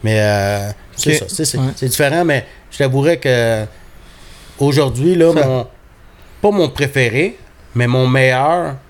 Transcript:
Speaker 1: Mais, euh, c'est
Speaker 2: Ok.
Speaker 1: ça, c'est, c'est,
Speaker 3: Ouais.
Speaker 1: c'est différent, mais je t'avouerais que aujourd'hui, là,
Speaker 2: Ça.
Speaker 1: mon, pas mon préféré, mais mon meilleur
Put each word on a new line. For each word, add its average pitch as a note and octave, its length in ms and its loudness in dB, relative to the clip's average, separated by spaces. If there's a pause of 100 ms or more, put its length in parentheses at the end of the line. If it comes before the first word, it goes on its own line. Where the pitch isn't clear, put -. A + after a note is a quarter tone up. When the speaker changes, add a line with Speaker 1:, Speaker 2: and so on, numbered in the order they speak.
Speaker 1:
Mais, A2 160 0
euh, G2+ 520 0 (260)
c'est - 160 -2
Speaker 2:
Ok. D3+ 60 0
Speaker 1:
ça, D#3 100 -6
c'est, - 160 -6
c'est, C#3+ 140 -4
Speaker 3:
Ouais. C3 60 0 (120)
Speaker 1:
c'est C3 120 -4
différent, D3+ 360 0
mais C#3+ 200 0 (280)
je - 60 -18
t'avouerais C#3 400 2
que A#2 460 0 (920)
aujourd'hui, C#3 560 0
là, E3 180 4
Speaker 2:
Ça. D3+ 140 2
Speaker 1:
mon, C3 200 -2 (760)
pas G#3 80 4
mon F#3 200 0
préféré, C3+ 680 -2 (380)
mais A#2+ 120 2
mon B2+ 220 2
meilleur C3+ 680 2 (160)